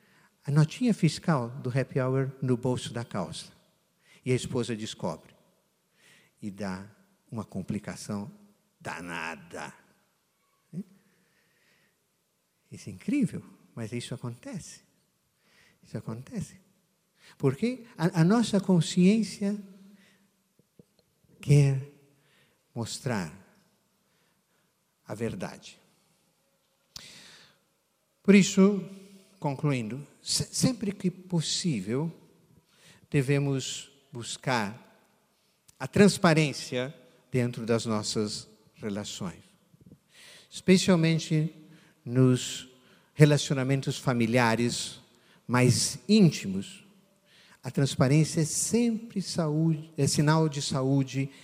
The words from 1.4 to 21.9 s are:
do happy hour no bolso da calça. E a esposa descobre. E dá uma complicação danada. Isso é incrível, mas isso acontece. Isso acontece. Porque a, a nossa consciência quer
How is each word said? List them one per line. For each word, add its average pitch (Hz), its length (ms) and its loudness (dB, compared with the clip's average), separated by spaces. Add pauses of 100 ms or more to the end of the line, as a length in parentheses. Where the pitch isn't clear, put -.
do 123 220 -8
happy 131 300 -2
hour 131 300 0 (120)
no 127 140 2
bolso 123 360 -4
da 117 120 -8
calça. 87 460 -8 (760)
E 127 80 -2
a - 20 2
esposa 120 420 -4
descobre. - 580 -10 (1080)
E 107 80 -8
dá 98 340 -10 (460)
uma 110 140 -8
complicação 101 840 -8 (480)
danada. 82 920 -12 (3000)
Isso - 200 -16
é - 20 -14
incrível, 202 520 -4 (280)
mas 113 200 -10
isso 120 200 -8
acontece. 123 680 -12 (1000)
Isso - 140 -14
acontece. 120 600 -12 (800)
Porque 226 480 -4 (100)
a, 165 260 2
a - 20 6
nossa 208 360 2
consciência 196 960 2 (1800)
quer 139 400 4 (920)